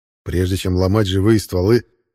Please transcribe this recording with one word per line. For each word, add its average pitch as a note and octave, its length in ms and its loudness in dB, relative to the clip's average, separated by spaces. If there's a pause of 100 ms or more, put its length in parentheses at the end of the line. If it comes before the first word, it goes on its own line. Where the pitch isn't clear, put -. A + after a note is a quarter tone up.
(240)
Прежде F2+ 340 -4
чем F#2 180 -4
ломать F#2+ 320 0
живые G2 320 2
стволы, G2 460 0 (300)